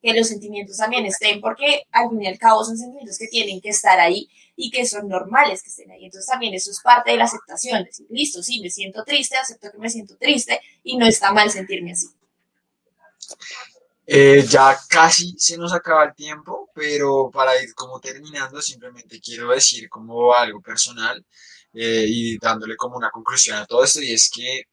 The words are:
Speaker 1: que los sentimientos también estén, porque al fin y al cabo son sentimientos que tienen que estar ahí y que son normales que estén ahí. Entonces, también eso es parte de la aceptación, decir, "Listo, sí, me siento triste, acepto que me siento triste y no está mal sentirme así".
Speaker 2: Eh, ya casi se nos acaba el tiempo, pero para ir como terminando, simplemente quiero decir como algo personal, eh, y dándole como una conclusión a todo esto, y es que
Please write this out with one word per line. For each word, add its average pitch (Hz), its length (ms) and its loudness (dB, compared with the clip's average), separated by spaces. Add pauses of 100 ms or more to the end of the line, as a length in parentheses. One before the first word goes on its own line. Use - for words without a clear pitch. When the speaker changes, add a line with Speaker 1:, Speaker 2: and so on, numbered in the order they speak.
Speaker 1:
que 226 120 0
los 226 140 2
sentimientos 202 500 -10
también 226 280 -2
estén, 208 340 -2
porque 285 520 -2
al 233 180 2
fin 226 140 -6
y 190 40 -4
al 185 100 -8
cabo 220 280 4
son 226 120 -8
sentimientos 247 400 -16
que 220 100 -12
tienen 208 340 -4
que 214 80 -12
estar 190 320 4
ahí 175 280 0 (280)
y 247 120 -10
que 247 160 -2
son 208 220 -6
normales 190 560 0
que - 60 -20
estén - 220 -20
ahí. - 140 -20
Entonces, 190 240 -16
también 240 260 -4
eso 196 160 -8
es - 120 -12
parte 240 280 6
de 240 60 4
la 226 60 4
aceptación, 226 640 -4
decir, - 240 -20
"Listo, 240 340 -6
sí, 240 160 -8
me 180 100 -12
siento 196 360 -10
triste, 277 320 -4
acepto 240 340 -8
que - 60 -20
me 220 120 -8
siento 226 280 -12
triste 269 420 0 (240)
y 254 140 -6
no 233 100 4
está 208 240 4
mal 208 200 4
sentirme 190 420 -8
así". - 140 -6 (2000)
Speaker 2:
Eh, 139 440 8
ya 135 280 6 (120)
casi 170 480 4
se 170 200 -2
nos 175 160 -6
acaba 165 320 2
el 143 80 -10
tiempo, 151 600 -14
pero 143 560 -2
para 131 300 2
ir 120 120 -12
como 127 280 -16
terminando, 139 600 -12
simplemente 123 600 -14
quiero 120 300 -12
decir 117 380 2
como 117 440 2
algo 113 280 0
personal, 113 640 -6 (480)
eh, 113 340 -2
y 113 300 -4
dándole 110 380 -4
como 123 220 -8
una 113 120 -4
conclusión 113 480 0
a 104 80 -8
todo 120 180 2
esto, 147 180 0
y 127 100 -6
es 110 220 2
que 127 400 -8